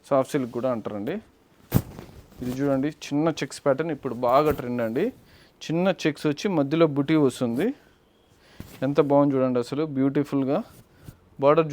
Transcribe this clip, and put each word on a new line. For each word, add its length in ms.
సాఫ్ట్ 240
సిల్క్ 240
కూడా 180
అంటారండి. 400
ఇది 160
చూడండి, 300
చిన్న 240
చెక్స్ 240
ప్యాటర్న్ 320
ఇప్పుడు 180
బాగా 300
ట్రెండ్ 280
అండి. 180
చిన్న 280
చెక్స్ 260
వచ్చి 160
మధ్యలో 280
బుటీ 200
వస్తుంది, 380
ఎంత 140
బాగుంది 240
చూడండి 300
అసలు 180
బ్యూటిఫుల్గా. 640
బార్డర్ 300